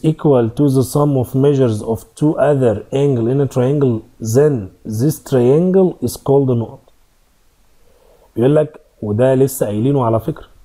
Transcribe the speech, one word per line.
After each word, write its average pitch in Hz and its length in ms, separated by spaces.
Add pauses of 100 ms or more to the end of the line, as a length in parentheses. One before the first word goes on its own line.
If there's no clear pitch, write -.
equal 147 420 (120)
to 147 60 (120)
the 131 80 (100)
sum 147 280
of - 120
measures 131 440 (140)
of 110 60 (220)
two 151 120 (180)
other 127 260 (160)
angle 135 400
in 139 80
a 135 160
triangle, 131 380 (420)
then 147 180 (460)
this 151 160 (140)
triangle 165 580 (180)
is - 100
called 139 340
نقط. 117 280 (1600)
بيقول 131 200
لك، - 240 (220)
وده 113 320
لسه 135 320
قايلينه 120 380
على 113 160
فكرة، - 260 (180)